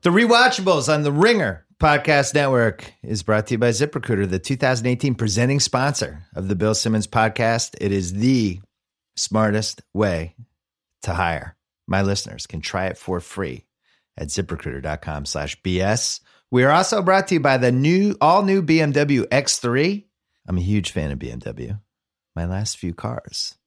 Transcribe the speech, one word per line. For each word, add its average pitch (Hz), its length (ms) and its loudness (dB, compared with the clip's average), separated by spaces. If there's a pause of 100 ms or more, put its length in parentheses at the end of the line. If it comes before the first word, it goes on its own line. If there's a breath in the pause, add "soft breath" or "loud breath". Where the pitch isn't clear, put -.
The 175 80 2
Rewatchables 208 800 4
on 151 120 0
the 143 80 0
Ringer 160 520 2 (140)
Podcast 147 560 2
Network 127 580 2 (120)
is 107 180 -4
brought 107 240 2
to - 80 -2
you 117 40 -2
by 120 100 4
ZipRecruiter, 113 600 -2
the 92 120 -2
two 135 160 -4
thousand 127 300 0
eighteen 127 280 0
presenting 120 460 0
sponsor 123 640 -2 (100)
of 95 140 -6
the 101 80 0
Bill 107 180 2
Simmons 110 320 -2
Podcast. 113 760 0
It 98 120 0
is 92 220 -2
the 107 460 0 (540)
smartest 107 680 -2 (120)
way 87 400 -2 (680)
to 87 120 -4
hire. 85 420 -4 (300)
My 95 160 0
listeners - 460 -4
can 82 120 -10
try 95 260 -6
it 90 120 -8
for 90 220 -6
free 80 440 -10 (520)
at - 100 -10
ziprecruiter 73 560 -8
dot 76 200 -8
com 73 220 -10
slash - 380 -8
B 90 180 -2
S. 104 380 -2 (320 soft breath)
We 123 140 4
are 139 80 6
also 190 280 2
brought 190 280 2
to 190 60 0
you 165 60 2
by 135 180 4
the 123 120 4
new, 165 500 4
all-new 190 420 4
B 160 180 4
M 151 100 2
W 143 400 2
X - 300 0
three. 156 480 -2 (400)
I'm 90 100 -2
a 87 40 -2
huge 101 280 0
fan 76 220 -4
of 65 80 -8
B 62 100 -10
M 60 80 -14
W. 62 400 -10 (560)
My 85 120 -6
last 95 300 -6
few 87 160 -8
cars - 640 -10 (120)